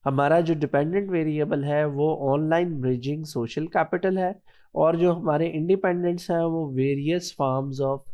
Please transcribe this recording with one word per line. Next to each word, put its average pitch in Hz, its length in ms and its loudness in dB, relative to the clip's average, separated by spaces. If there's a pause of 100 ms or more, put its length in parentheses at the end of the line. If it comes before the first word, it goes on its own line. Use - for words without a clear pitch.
हमारा 143 360 4
जो 165 140 2
डिपेंडेंट 156 560 0
वेरिएबल 151 540 0
है 147 220 2
वो 147 300 0
ऑनलाइन 156 640 0
ब्रिजिंग 131 440 -2
सोशल 147 420 -4
कैपिटल 180 520 0
है, 185 240 -4 (320)
और 160 220 2
जो 175 160 4
हमारे 160 360 0
इंडिपेंडेंट्स 175 840 0
हैं 170 140 2
वो 165 280 -2
various 143 600 0
forms 135 600 -2
of 139 80 -4 (140)